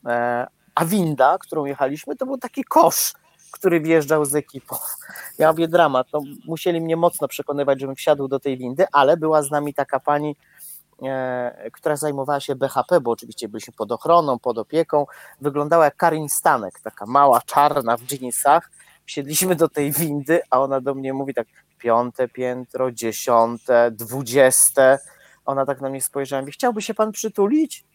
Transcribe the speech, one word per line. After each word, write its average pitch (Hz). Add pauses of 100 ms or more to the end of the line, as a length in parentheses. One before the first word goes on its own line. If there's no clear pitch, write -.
e, 120 (280)
a 160
winda, 165
którą 156
jechaliśmy, 139
to 254
był 269
taki 247
kosz, - (380)
który 170
wjeżdżał 156
z 139
ekipą. - (640)
Ja 156
mówię: 165
„Dramat”, 156
no, 151 (260)
musieli 165
mnie 165
mocno 165
przekonywać, 143
żebym 135
wsiadł 143
do 135
tej 135
windy, 127
ale 147
była 156
z 139
nami 147
taka 135
pani, 147 (680)
e, 127
która 151
zajmowała 139
się 143
B 131
H 127
P, 175
bo 120
oczywiście 113
byliśmy 104
pod 107
ochroną, 151
pod 117
opieką. 151 (340)
Wyglądała 147
jak 143
Karin 156
Stanek, 123
taka -
mała, 127
czarna, 143
w 117
dżinsach. 139 (360)
Wsiedliśmy 156
do 151
tej 147
windy, 147 (100)
a 127
ona 135
do 135
mnie 135
mówi 135
tak: 117 (320)
„Piąte 120
piętro, 127
dziesiąte, 117
dwudzieste”. 131 (460)
Ona 139
tak 135
na 135
mnie 135
spojrzała, 139
mówi: 143
„Chciałby 220
się 214
pan 220
przytulić?” 226 (100)